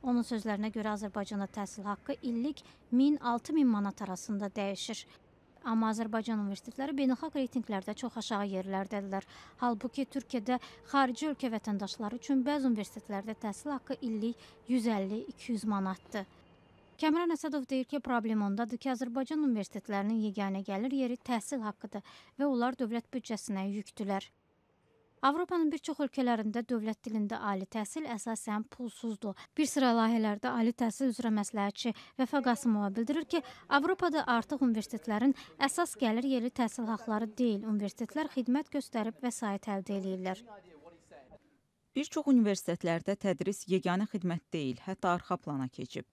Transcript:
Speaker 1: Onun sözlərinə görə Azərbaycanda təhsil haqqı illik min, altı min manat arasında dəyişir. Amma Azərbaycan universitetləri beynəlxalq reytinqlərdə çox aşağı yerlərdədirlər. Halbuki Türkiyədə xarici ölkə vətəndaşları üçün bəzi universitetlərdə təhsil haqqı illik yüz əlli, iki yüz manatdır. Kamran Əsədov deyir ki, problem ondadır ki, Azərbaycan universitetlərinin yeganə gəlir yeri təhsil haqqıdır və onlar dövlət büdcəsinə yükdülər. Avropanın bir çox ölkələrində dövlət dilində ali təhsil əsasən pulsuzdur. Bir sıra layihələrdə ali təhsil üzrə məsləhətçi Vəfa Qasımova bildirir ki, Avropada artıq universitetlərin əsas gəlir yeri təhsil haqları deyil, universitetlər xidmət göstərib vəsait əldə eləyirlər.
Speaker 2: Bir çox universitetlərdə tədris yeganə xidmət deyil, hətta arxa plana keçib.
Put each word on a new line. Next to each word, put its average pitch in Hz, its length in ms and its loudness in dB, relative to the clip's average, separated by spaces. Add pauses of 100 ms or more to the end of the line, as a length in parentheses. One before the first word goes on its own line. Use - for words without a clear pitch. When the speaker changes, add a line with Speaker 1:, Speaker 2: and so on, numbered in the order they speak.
Speaker 1:
Onun 240 240 0
sözlərinə 214 480 -2
görə 214 240 -2
Azərbaycanda 202 560 -4
təhsil 202 340 -6
haqqı 202 320 -4
illik 247 400 -2 (300)
min, 277 320 6
altı 240 340 -2
min 269 160 8
manat 202 300 0
arasında 196 560 -4
dəyişir. 202 480 -4 (580)
Amma 226 300 2
Azərbaycan 220 480 -2
universitetləri 254 580 -4
beynəlxalq 277 400 2
reytinqlərdə 220 640 -2
çox 233 180 -4
aşağı 202 360 -2
yerlərdədirlər. 196 680 -4 (380)
Halbuki 247 420 0 (120)
Türkiyədə 247 420 -2 (340)
xarici 277 380 2
ölkə 254 260 -2
vətəndaşları 208 640 -4
üçün 262 240 2
bəzi 285 240 2
universitetlərdə 214 760 -2
təhsil 269 300 -4
haqqı - 240 -6
illik 226 480 -4 (200)
yüz 240 200 4
əlli, 208 440 0
iki - 200 -6
yüz 214 120 -2
manatdır. 196 640 -2 (720)
Kamran 330 320 4
Əsədov 294 360 -2
deyir 262 200 0
ki, 294 160 -2
problem 220 400 2
ondadır 214 320 -2
ki, 269 160 -4
Azərbaycan 254 540 -2
universitetlərinin 208 720 0
yeganə 196 440 -2
gəlir 208 280 -2
yeri 254 240 0
təhsil 247 480 -4
haqqıdır - 380 -8 (340)
və 269 80 0
onlar 254 320 2
dövlət 233 360 -2
büdcəsinə 214 580 -4
yükdülər. 196 560 -4 (1000)
Avropanın 320 480 4
bir 320 120 -4
çox 311 200 -4
ölkələrində 233 600 0
dövlət 220 440 -2
dilində 214 320 -2
ali 196 240 -2
təhsil 226 400 -6
əsasən 226 680 -4
pulsuzdur. 226 600 -6 (240)
Bir 302 120 4
sıra 254 280 4
layihələrdə 226 560 2
ali 233 240 4
təhsil 247 360 0
üzrə 233 280 0
məsləhətçi 202 520 -2 (280)
Vəfa 269 240 2
Qasımova 220 520 4
bildirir 294 280 0
ki, 339 160 0 (280)
Avropada 302 560 4 (120)
artıq 262 320 0
universitetlərin 220 640 2 (240)
əsas 330 440 2
gəlir 240 360 2
yeri 240 160 0
təhsil 226 360 -2
haqları 220 440 -2
deyil, 214 320 2
universitetlər 220 720 -2
xidmət 254 400 0
göstərib 226 480 -4
vəsait 214 480 -2
əldə 196 280 -2
eləyirlər. 185 440 -4 (1500)
Speaker 2:
Bir 285 160 0
çox 294 240 -2
universitetlərdə 190 880 4
tədris 190 480 0
yeganə 185 400 2
xidmət 170 380 -2 (100)
deyil, 135 300 0
hətta 190 320 0
arxa - 260 -2
plana 139 240 -4
keçib. 127 460 -8